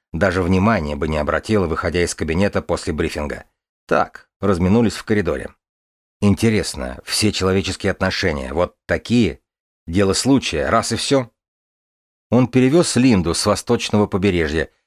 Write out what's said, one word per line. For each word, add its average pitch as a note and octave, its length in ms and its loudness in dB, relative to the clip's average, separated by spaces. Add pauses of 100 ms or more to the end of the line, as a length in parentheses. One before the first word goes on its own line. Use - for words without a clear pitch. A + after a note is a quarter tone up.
(120)
даже F2+ 300 0
внимания F#2 540 0
бы D#2 120 -4
не D#2 100 -2
обратил, E2+ 480 0
выходя E2 360 -2
из E2 120 -2
кабинета F2 480 -2
после E2+ 300 -4
брифинга. D2+ 520 -6 (420)
Так, - 420 -4 (120)
разминулись G2 540 2
в - 100 -14
коридоре. E2+ 460 -2 (720)
Интересно, G2 840 0
все - 280 0
человеческие F#2 600 -2
отношения D#2 600 -2
вот E2+ 240 -2 (100)
такие? A2 540 0 (460)
Дело F#2+ 260 2
случая, F#2+ 580 0
раз A2+ 220 0
и A2+ 40 -2
всё? C3+ 340 -2 (1000)
Он B2 180 4
перевёз C3 480 2
Линду G#2 380 4
с - 120 -4
восточного G#2 600 0
побережья, E2+ 640 0 (160)